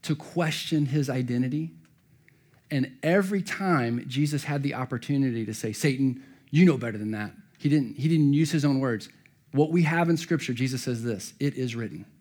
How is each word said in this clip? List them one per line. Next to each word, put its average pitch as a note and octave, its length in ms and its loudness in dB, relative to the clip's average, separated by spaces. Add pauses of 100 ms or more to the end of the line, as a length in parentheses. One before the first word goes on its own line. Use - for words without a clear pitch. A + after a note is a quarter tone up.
to D#3 140 -4
question D#3 720 -2
his C#3 240 0
identity. B2+ 640 -2 (1000)
And C3+ 200 -2 (100)
every F#3+ 380 2
time B2+ 680 0
Jesus C#3+ 380 0
had C#3+ 180 -2
the C#3 120 -2
opportunity B2+ 720 -2
to A2 80 -6
say, A2 200 -6
"Satan, C3 500 0 (280)
you D#3+ 120 8
know D#3 140 8
better A2+ 200 -4
than G#2+ 140 -4
that." G#2+ 220 -6 (240)
He - 100 -2
didn't, C#3 300 2
he C3 100 0
didn't D#3 240 6
use D3 180 2
his D3+ 140 0
own C#3 160 2
words. A#2+ 300 -4 (420)
What D#3 220 2
we F3 100 6
have E3 260 2
in E3+ 60 4
Scripture, D#3 380 -2
Jesus B2 300 -2
says A#2 200 -4
this, A2+ 340 -6
"It C#3+ 180 -2
is B2 200 -4
written." A2 300 -8 (160)